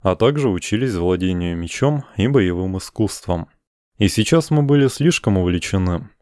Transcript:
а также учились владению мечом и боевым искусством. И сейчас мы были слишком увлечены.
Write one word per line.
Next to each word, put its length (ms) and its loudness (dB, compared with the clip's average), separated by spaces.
а 140 0
также 340 0
учились 440 -2
владению 640 -2
мечом 480 -2
и 120 0
боевым 500 0
искусством. 720 -4
И 100 2
сейчас 420 2
мы 140 2
были 240 4
слишком 500 0
увлечены. 720 0